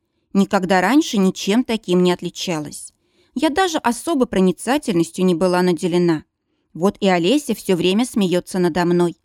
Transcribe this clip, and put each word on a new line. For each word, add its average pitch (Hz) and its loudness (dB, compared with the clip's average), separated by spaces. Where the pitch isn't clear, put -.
Никогда 190 2
раньше 247 2
ничем 196 2
таким 180 0
не 180 4
отличалась. 175 -8
Я 311 0
даже 330 0
особой 247 -2
проницательностью 185 0
не 185 2
была 180 0
наделена. 175 0
Вот 185 -2
и 202 0
Олеся 190 0
все 196 -2
время 185 0
смеется 180 -2
надо 175 0
мной. 175 0